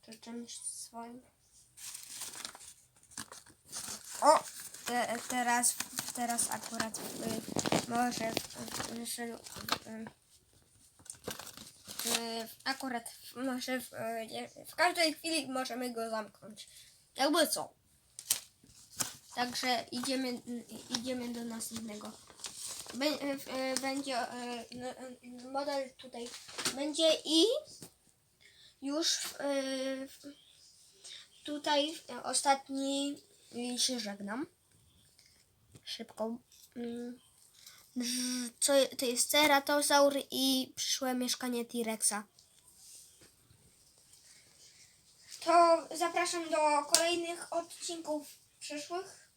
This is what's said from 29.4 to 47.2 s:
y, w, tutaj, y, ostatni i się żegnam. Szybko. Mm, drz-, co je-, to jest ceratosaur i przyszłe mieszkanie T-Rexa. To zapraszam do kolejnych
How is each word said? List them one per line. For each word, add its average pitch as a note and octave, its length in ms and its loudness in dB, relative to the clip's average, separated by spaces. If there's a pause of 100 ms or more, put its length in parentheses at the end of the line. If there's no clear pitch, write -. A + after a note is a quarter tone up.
y, C4+ 680 -2
w, - 180 -18 (1160)
tutaj, D4 500 2 (160)
y, A#3+ 120 -8
ostatni C#4 1000 2 (300)
i A#3+ 260 -4
się B3 220 2
żegnam. G3+ 460 -6 (1400)
Szybko. A3+ 520 -6 (400)
Mm, A#3+ 420 -6 (800)
drz-, B3 540 -2 (100)
co C#4+ 140 6
je-, C4+ 140 8
to - 180 -2
jest B3 240 2
ceratosaur C#4+ 840 8 (160)
i C4 460 2
przyszłe - 380 0
mieszkanie B3 500 -2
T-Rexa. A3 600 0 (3250)
To E4+ 520 8
zapraszam E4+ 540 0
do D4+ 340 6
kolejnych E4+ 680 4